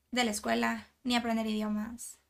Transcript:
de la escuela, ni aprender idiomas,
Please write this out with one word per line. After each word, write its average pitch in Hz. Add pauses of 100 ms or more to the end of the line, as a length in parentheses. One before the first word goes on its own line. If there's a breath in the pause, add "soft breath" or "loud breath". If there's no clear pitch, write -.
(120)
de 247
la 226
escuela, 226 (160)
ni 247
aprender 226
idiomas, 214 (100)